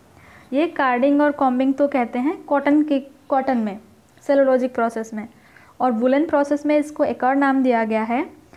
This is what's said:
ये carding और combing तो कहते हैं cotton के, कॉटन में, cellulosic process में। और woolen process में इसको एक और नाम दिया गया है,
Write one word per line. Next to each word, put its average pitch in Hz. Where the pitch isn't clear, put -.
ये 302
carding 277
और 294
combing 269
तो 285
कहते 247
हैं 311
cotton 285
के, 294
कॉटन 269
में, 214
cellulosic 262
process 226
में। 214
और 254
woolen 254
process 285
में 302
इसको 294
एक 240
और 262
नाम 269
दिया 233
गया 220
है, 240